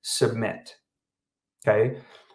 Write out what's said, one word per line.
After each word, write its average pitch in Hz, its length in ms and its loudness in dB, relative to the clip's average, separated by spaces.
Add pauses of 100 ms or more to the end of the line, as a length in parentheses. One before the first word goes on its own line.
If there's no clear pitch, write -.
submit, - 720 -2 (920)
okay? 110 320 2 (360)